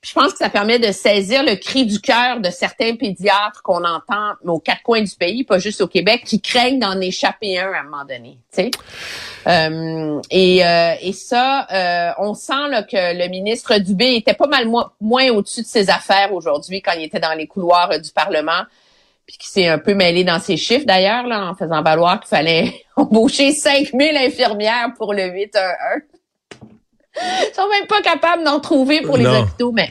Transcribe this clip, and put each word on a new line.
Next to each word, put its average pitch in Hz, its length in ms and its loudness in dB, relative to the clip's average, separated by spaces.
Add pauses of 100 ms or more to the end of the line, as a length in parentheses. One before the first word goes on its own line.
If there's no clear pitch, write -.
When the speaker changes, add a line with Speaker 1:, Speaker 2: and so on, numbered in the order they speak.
Speaker 1:
Puis - 140 -16
je 330 60 2
pense 277 100 4
que - 80 -12
ça 214 100 -2
permet 220 300 0
de 220 140 0
saisir 202 500 2
le 233 140 0
cri - 280 -2
du 202 160 -2
cœur 247 380 0
de 180 120 -2
certains 226 440 -4
pédiatres 202 680 -2
qu'on 175 180 0
entend 185 480 -2 (160)
aux 165 140 -2
quatre - 240 -2
coins 226 180 2
du 202 160 -2
pays, 202 240 -2
pas 196 160 2
juste 208 220 -4
au 180 80 0
Québec, 202 360 0
qui 208 160 -2
craignent 254 380 0
d'en 196 220 -2
échapper 185 580 -4
un 190 140 -4
à 160 80 -4
un - 20 -10
moment 143 220 -12
donné, 123 340 -16 (160)
tu 185 80 -2
sais. 233 80 -2 (800)
Euh, 160 720 0 (100)
et, 180 340 4
euh, 170 280 4 (100)
et 185 100 -6
ça, 254 600 -2
euh, 175 460 0
on 208 160 -4
sent 285 360 -4
là, 226 140 -2
que - 100 -12 (240)
le 175 100 -2
ministre 208 500 -2
Dubé 208 360 0
était 220 200 2
pas 294 120 2
mal 262 220 0
mo-, 226 180 0 (140)
moins 254 300 2
au-dessus 214 320 -2
de - 40 -10
ses 196 240 0
affaires 196 420 2
aujourd'hui 165 480 -4
quand 190 120 -2
il 165 100 -4
était 160 160 -8
dans 160 180 -2
les 160 120 -8
couloirs, 175 420 2
euh, 156 80 0
du 160 140 -12
Parlement, 165 500 -2 (640)
puis - 100 -20
qui - 120 -18
s'est 185 180 0
un 160 120 2
peu 202 160 0
mêlé 180 280 4
dans 175 160 2
ses 165 180 -2
chiffres 254 300 0
d'ailleurs, 202 400 2
là, 214 240 -4
en 185 60 -10
faisant 160 260 -2
valoir 170 380 4
qu'il - 80 -20
fallait 165 440 0 (160)
<laughs> - 80 -8
embaucher 269 540 4
cinq 285 440 0
mille 294 220 4
infirmières 233 800 0
pour 208 160 -4
le 196 140 -2
huit 196 300 -6
un 190 140 0 (260)
un. 294 40 -6 (1200)
Ils 719 340 -2
sont 392 140 0
même 403 200 0
pas 415 120 2
capables 339 440 0
d'en 285 160 0
trouver 285 420 2
pour 277 140 0
les - 80 4
Speaker 2:
Non. 127 160 4
Speaker 1:
hôpitaux, 240 320 -2
mais 208 180 0